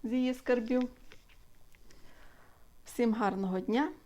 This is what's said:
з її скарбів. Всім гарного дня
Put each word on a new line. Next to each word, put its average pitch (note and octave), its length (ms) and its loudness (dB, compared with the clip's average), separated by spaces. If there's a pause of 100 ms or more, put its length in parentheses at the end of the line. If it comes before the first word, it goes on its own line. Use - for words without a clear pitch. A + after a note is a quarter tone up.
з A3+ 100 -2
її B3+ 200 2
скарбів. B3 560 2 (2000)
Всім A#3 280 2
гарного F#3+ 460 0
дня A#3+ 320 2 (140)